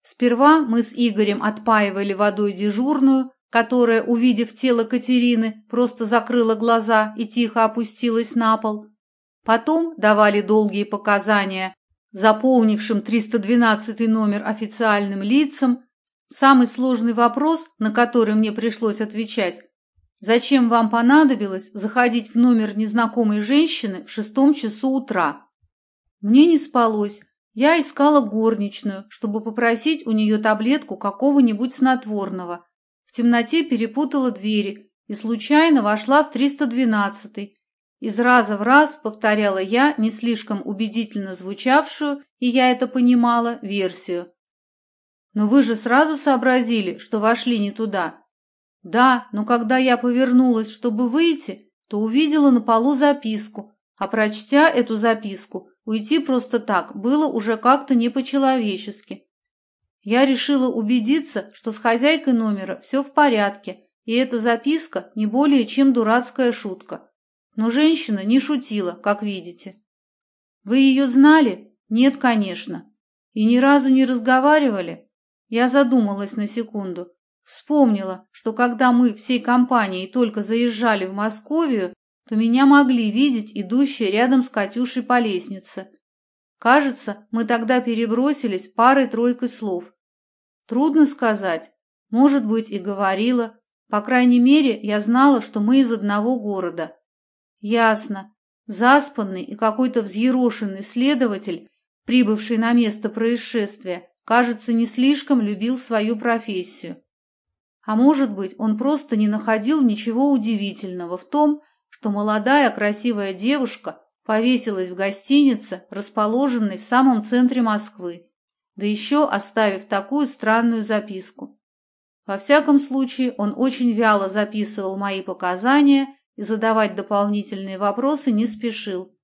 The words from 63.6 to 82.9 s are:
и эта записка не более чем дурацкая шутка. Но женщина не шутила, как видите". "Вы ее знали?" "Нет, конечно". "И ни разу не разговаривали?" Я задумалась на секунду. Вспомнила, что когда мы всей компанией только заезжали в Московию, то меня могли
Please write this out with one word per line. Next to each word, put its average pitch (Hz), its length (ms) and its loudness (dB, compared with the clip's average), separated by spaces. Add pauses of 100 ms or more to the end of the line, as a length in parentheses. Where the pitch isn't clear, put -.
и 226 80 -4
эта 247 260 0
записка 233 720 -2
не 214 120 -4
более 254 420 2
чем 269 240 2
дурацкая 240 640 0
шутка. - 580 -14 (440)
Но 220 140 -2
женщина 262 540 0
не 226 160 2
шутила, 226 540 -4
как 208 300 -4
видите". 185 580 -12 (800)
"Вы 214 140 0
ее 269 300 4
знали?" 269 680 4 (140)
"Нет, 254 280 4
конечно". 196 680 -2 (480)
"И 214 120 -2
ни 240 120 4
разу 269 320 4
не 262 160 4
разговаривали?" 254 1040 0 (400)
Я 233 180 0
задумалась 233 640 2
на 208 140 -6
секунду. 196 640 -8 (380)
Вспомнила, 202 800 0
что - 240 -8
когда 247 380 0
мы 240 240 2
всей 247 240 -4
компанией 240 640 0
только 220 380 -2
заезжали 220 640 -2
в 190 60 -12
Московию, 214 840 -4 (320)
то 226 80 -6
меня 233 320 4
могли 262 420 4